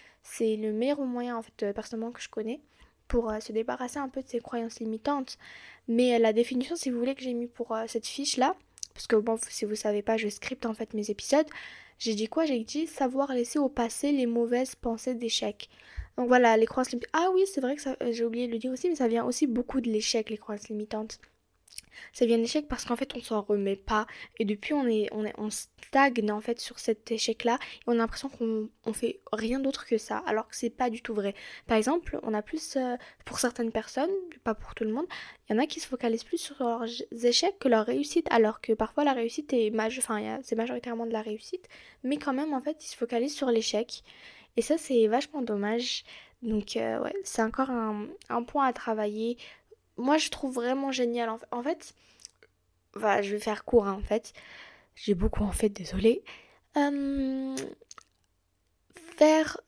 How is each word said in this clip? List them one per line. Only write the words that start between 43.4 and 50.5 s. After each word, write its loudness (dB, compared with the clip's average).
l'échec. 0
Et 2
ça, 2
c'est 4
vachement 0
dommage. -2
Donc, -2
euh, 0
ouais, -4
c'est -2
encore 0
un, -2
un 0
point 2
à 2
travailler. -2
Moi, 4
je 0
trouve -6